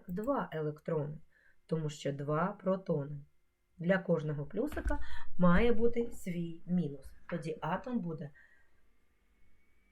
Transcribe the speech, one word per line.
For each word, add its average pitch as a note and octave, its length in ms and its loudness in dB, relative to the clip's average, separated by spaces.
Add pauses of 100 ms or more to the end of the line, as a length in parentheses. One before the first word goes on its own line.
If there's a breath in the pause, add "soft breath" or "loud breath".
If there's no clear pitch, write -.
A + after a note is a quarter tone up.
два G#3+ 440 -2
електрони, D3+ 680 -6 (480 soft breath)
тому D#3 240 -4
що D3 220 -6
два D3 340 -2
протони. E3+ 760 -4 (580)
Для F3 200 2
кожного D3+ 480 -2
плюсика D4 520 -2 (400 loud breath)
має F3+ 340 8
бути A#3 400 4
свій E3+ 540 -8
мінус. E3 460 -2 (180)
Тоді D#3+ 300 -6
атом F#3+ 380 -4
буде D#3+ 320 -6 (1600 soft breath)